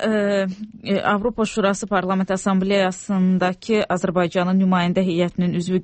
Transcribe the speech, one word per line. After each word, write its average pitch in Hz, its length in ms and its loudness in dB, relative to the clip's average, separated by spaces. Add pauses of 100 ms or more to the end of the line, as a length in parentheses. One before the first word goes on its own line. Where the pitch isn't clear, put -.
e, 226 40 0 (760)
e, 196 160 0
Avropa 214 420 0
Şurası 202 460 -2
Parlament 190 400 0
Assambleyasındakı 190 1500 0 (100)
Azərbaycanın 180 680 0
nümayəndə 185 420 2
heyətinin 175 560 0
üzvü 180 240 -2